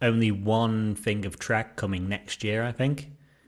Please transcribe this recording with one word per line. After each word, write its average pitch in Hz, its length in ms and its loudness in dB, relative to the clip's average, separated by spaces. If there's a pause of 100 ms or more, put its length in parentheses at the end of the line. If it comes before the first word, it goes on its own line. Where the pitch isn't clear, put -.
only 113 280 4
one 110 640 2
thing 104 300 -2
of 98 140 -6
track - 380 -2
coming 95 320 -2
next - 360 -6
year, 107 180 0
I 120 100 -2
think. 139 380 -2 (380)